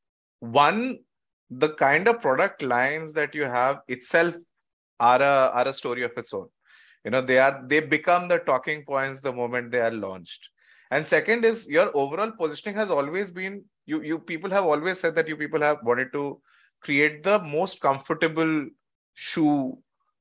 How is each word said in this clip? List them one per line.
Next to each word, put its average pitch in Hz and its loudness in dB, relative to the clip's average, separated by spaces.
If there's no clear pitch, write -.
one, 151 2
the 131 0
kind 151 4
of 233 0
product 156 0
lines 143 -2
that 151 -4
you 151 -4
have 127 0
itself 170 0
are 123 6
a, 139 4
are 123 2
a 131 -6
story 123 -4
of 120 -4
its 117 -12
own. 95 -8
You 104 -4
know, 131 2
they 127 4
are, 131 4
they 143 2
become 156 0
the 175 2
talking 151 -4
points 135 -4
the 135 -4
moment 120 -6
they 123 0
are 113 0
launched. 95 -12
And 147 -2
second 226 0
is 226 0
your 160 2
overall 156 -2
positioning 170 -6
has 214 -2
always 165 -2
been, 190 -10
you, 151 -4
you 156 -6
people 165 -8
have 196 2
always 165 0
said 160 0
that 160 0
you 156 -8
people 151 -2
have 147 2
wanted 123 0
to 143 -6
create 147 0
the 202 2
most 165 -4
comfortable 156 0
shoe 147 0